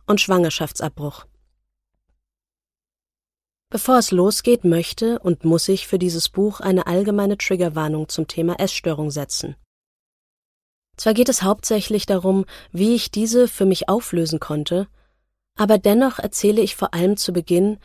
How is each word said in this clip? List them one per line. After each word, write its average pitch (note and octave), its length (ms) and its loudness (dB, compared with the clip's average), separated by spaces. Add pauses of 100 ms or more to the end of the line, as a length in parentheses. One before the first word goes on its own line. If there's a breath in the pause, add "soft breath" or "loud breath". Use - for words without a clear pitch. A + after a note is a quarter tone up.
und G#3 140 2
Schwangerschaftsabbruch. D#3 1040 -2 (2500)
Bevor B3+ 300 2
es - 120 0
losgeht, G#3 540 2
möchte F3+ 540 0
und F3 260 -2
muss E3 240 2
ich F#3+ 180 -2
für F#3+ 100 -2
dieses F3 300 -2
Buch G3+ 320 -2
eine F#3 260 2
allgemeine G3+ 520 0
Triggerwarnung D#3 720 -2
zum - 180 -4
Thema E3+ 320 -4
Essstörung D#3 520 -4
setzen. C#3+ 440 -8 (1400)
Zwar A3 160 0
geht A#3+ 160 4
es B3 120 0
hauptsächlich G#3 640 -2
darum, F#3+ 380 2 (300 loud breath)
wie G#3 220 2
ich - 160 -4
diese A3+ 360 2
für - 180 -2
mich F#3+ 220 2
auflösen E3 540 -2
konnte, D3+ 480 -4 (680)
aber G#3+ 220 4
dennoch A3+ 420 2
erzähle G#3+ 420 0
ich G3+ 140 -2
vor - 180 -4
allem F3+ 220 0
zu - 160 -6
Beginn, F3+ 540 0